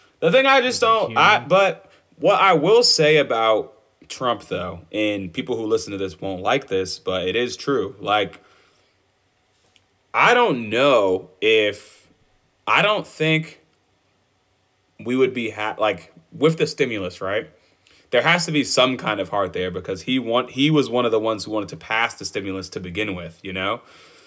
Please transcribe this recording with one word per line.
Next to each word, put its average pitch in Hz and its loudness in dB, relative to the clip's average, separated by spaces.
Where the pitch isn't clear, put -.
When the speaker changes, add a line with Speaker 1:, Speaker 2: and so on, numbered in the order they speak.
Speaker 1:
The 165 2
thing 262 4
I 269 6
just 247 0
Speaker 2:
He's - 0
a - 4
Speaker 1:
don't, 214 2
I, 175 6
Speaker 2:
human. 123 -2
Speaker 1:
but 190 0
what 190 2
I 190 6
will 190 4
say 156 4
about 113 2
Trump, 120 -4
though, 90 -8
and 101 -4
people 127 -6
who 113 -6
listen 110 -2
to 98 -6
this 95 -8
won't 95 -8
like 123 -2
this, 95 -4
but 92 -4
it 95 -2
is 123 -4
true. 113 -4
Like, 104 -2
I 170 4
don't 160 0
know 113 2
if, 107 0
I 120 2
don't 202 0
think 156 -4
we 117 -4
would 131 2
be 117 -4
ha-, 104 -6
like, 107 -2
with 160 2
the 156 0
stimulus, 107 -4
right? 98 -4
There 120 4
has 170 2
to 170 -4
be 147 2
some 127 0
kind 107 -4
of 95 -6
heart 98 -2
there 92 -4
because 92 -8
he 131 -2
want-, 120 -2
he 139 2
was 139 2
one 120 0
of 113 0
the 107 2
ones 110 -4
who 107 -10
wanted 104 -4
to 82 -14
pass 113 -4
the - -14
stimulus 95 -8
to 104 -10
begin 95 -6
with, 85 -14
you 95 -12
know? 95 -6